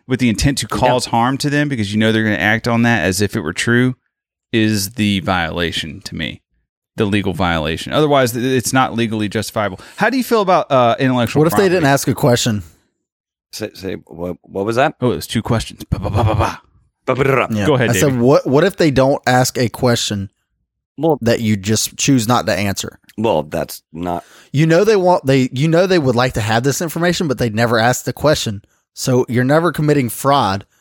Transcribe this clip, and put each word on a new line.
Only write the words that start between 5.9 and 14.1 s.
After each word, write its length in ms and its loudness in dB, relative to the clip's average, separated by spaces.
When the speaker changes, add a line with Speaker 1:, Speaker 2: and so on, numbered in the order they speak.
Speaker 1:
to 140 -14
me. 240 -8
The 100 0
legal 280 0
violation. 580 -2
Otherwise, 420 2
th-, 120 -4
it's 260 -2
not 220 0
legally 340 -2
justifiable. 520 -6
How 140 0
do 60 -2
you 60 0
feel 180 0
about, 300 0
uh, 280 4
intellectual 420 0
Speaker 3:
What 60 4
if 60 2
they 100 4
Speaker 1:
property? 120 2
Speaker 3:
didn't 120 2
ask 200 2
a 60 0
question? 480 0
Speaker 2:
Say, 220 -10
say 220 -8
what? 480 -10